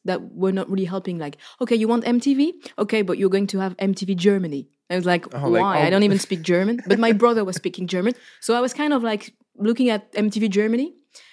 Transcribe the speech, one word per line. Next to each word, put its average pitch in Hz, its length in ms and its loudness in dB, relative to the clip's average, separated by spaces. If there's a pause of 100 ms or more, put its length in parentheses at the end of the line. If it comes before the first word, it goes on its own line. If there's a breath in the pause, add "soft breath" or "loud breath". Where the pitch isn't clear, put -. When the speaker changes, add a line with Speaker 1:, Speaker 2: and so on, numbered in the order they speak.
Speaker 1:
that - 300 -4
were 190 180 0
not 190 180 -4
really 190 140 -2
helping. 180 340 -6
Like, 147 180 -8 (240 loud breath)
"Okay, 233 160 0
you 220 120 0
want 233 180 0
M 240 140 2
T 277 140 2
V? 294 200 2 (240 loud breath)
Okay, 214 240 0
but 180 160 -2
you're 190 120 2
going 196 180 0
to 196 100 -4
have 190 200 -4
M 196 160 0
T 190 120 -8
V 196 80 0
Germany." 175 540 0 (220)
I 175 60 -2
was 180 100 0
like, 175 280 2
Speaker 2:
Oh, 139 140 -2
like, 175 140 4
Speaker 1:
"Why? 190 200 2
Speaker 2:
oh. 156 40 4
Speaker 1:
I 170 40 2
don't 196 140 4
even 196 160 4
speak 170 220 -6
German." 185 440 2
But 214 140 2
my 226 120 4
Speaker 2:
<laughs> 208 100 4
Speaker 1:
brother 233 220 4
was 185 120 -6
speaking 185 320 -6
German. 190 260 -2 (260 loud breath)
So 226 140 -2
I 240 60 0
was 247 140 -2
kind 294 180 -2
of, 262 100 0
like, 214 300 -4 (240)
looking 233 340 0
at 208 240 -4
M 214 160 0
T 214 100 -2
V 220 80 2
Germany. 220 440 0 (400 soft breath)